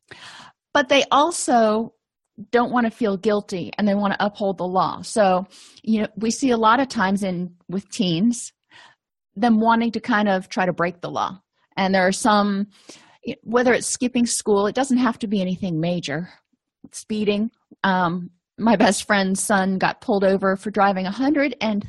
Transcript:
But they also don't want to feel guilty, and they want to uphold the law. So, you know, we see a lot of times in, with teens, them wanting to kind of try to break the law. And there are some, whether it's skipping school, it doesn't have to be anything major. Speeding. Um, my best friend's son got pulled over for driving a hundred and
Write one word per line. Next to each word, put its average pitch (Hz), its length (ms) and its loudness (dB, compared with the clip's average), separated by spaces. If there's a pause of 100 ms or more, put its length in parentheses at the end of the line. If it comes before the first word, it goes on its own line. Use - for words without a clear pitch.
(720)
But 285 160 2
they 277 220 4
also 233 800 2 (580)
don't 240 200 2
want 240 140 2
to 226 60 -2
feel 202 260 -2
guilty, 202 600 -2
and 208 80 0
they 202 80 4
want 202 200 0
to - 120 0
uphold 202 320 -4
the 175 80 -6
law. 180 360 0
So, 185 440 2 (380)
you 220 180 0
know, 214 140 -2
we 220 160 -2
see 254 200 0
a 233 60 2
lot 226 220 4
of 269 80 0
times 196 340 -2
in, 180 320 -4 (140)
with 190 220 -8
teens, 196 640 0 (800)
them 220 240 2
wanting 226 320 2
to 226 80 -6
kind 208 300 0
of 190 180 0
try 190 180 -2
to 180 60 0
break 175 300 -4
the 151 100 -8
law. 127 300 -6 (340)
And 190 180 0
there 185 140 4
are 190 60 2
some, 202 540 0 (760)
whether 240 300 2
it's - 140 0
skipping 240 380 -2
school, 208 420 0
it 202 80 -4
doesn't 254 240 2
have 233 200 0
to 233 80 -6
be 196 140 -2
anything 180 400 -4
major. 170 480 -4 (640)
Speeding. 214 580 -2 (320)
Um, 180 460 0 (280)
my 214 200 2
best 208 280 2
friend's 190 360 0
son 190 360 0
got 180 220 -2
pulled 202 240 -2
over 190 320 2
for 202 160 -8
driving 196 340 0
a 185 60 -4
hundred 277 480 -2
and 208 300 -4